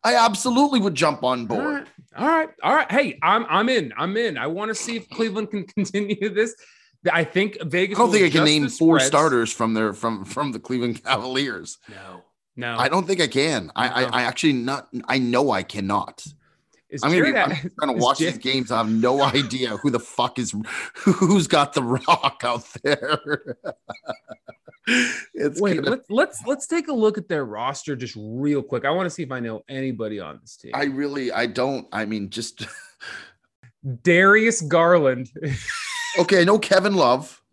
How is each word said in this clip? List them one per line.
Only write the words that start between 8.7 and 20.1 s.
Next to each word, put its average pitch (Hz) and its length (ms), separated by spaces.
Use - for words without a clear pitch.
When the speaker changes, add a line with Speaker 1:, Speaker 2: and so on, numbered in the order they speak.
Speaker 2:
spreads. 131 100
Speaker 1:
starters 139 440
from 113 220
their, 110 180
from, 104 320
from 139 280
the 110 60
Cleveland 120 440
<laughs> - 20
Cavaliers. 123 720
Speaker 2:
No. 92 360
No. 120 220
Speaker 1:
I 120 100
don't 175 200
think 185 120
I 165 60
can. 131 500
I, 123 140
I, 123 140
Speaker 2:
No. 123 60
Speaker 1:
I 123 160
actually 143 280
not, 127 340
I 131 100
know 127 320
I 95 140
cannot. 101 600
Speaker 2:
Is 127 160
Speaker 1:
I'm 139 60
gonna 190 140
be, - 80
Speaker 2:
Jared 247 60
Speaker 1:
I'm 190 140
Speaker 2:
Al-, 156 180
Speaker 1:
gonna 139 140
watch 127 280
Speaker 2:
is 160 140
Speaker 1:
these 110 80
Speaker 2:
Jared - 0
Speaker 1:
games. 131 280
I 117 60
have 110 140
no 123 320
<laughs> 143 160
idea 123 380
who 143 120
the 120 100
fuck - 380